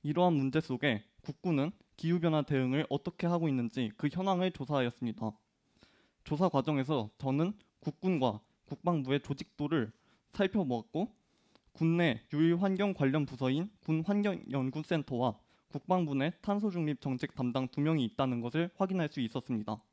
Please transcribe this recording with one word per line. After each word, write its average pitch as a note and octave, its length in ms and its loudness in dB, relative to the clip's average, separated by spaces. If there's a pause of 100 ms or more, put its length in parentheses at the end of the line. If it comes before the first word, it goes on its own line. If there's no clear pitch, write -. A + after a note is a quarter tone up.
이러한 E3+ 300 4
문제 C3+ 280 2
속에 B2 420 0 (200)
국군은 D3+ 480 0 (260)
기후 E3+ 220 0
변화 D#3 240 2
대응을 C3+ 480 0
어떻게 E3+ 340 -4
하고 E3+ 240 2
있는지 A#2+ 480 -2
그 D3 100 -2
현황을 F#3 440 0
조사하였습니다. A#2+ 800 -2 (920)
조사 D#3 240 0
과정에서 C3+ 680 0
저는 D3 360 0 (260)
국군과 C3+ 600 0 (280)
국방부의 C#3+ 540 0
조직도를 C#3+ 720 -4 (380)
살펴보았고, F3+ 840 -2 (600)
군내 E3 500 2 (100)
유일 E3 300 4
환경 G3 320 0
관련 C#3+ 320 2
부서인 C3+ 460 -2 (120)
군 D#3+ 220 0
환경 G3+ 460 0
연구센터와 C3 880 -2 (300)
국방부 E3 440 0
내 C#3 180 0 (100)
탄소 G#3 280 0
중립 D#3 320 -2
정책 C3 320 -4
담당 B2+ 340 -2
두 - 140 -4
명이 D3+ 240 2
있다는 B2 360 0
것을 D#3 340 -2
확인할 F3+ 340 0
수 C#3 120 -6
있었습니다. A2 600 -4 (120)